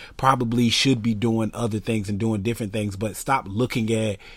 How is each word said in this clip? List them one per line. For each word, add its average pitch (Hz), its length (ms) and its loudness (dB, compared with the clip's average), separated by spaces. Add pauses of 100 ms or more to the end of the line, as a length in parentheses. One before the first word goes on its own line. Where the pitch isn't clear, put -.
(160)
probably 123 520 4
should 131 320 4
be 113 140 2
doing 113 400 0
other 110 240 -2
things 107 300 -2
and 104 100 -2
doing 110 240 0
different 113 300 -4
things, 104 240 -4
but 101 180 -4
stop 135 340 -2
looking 113 440 0
at 110 260 0 (180)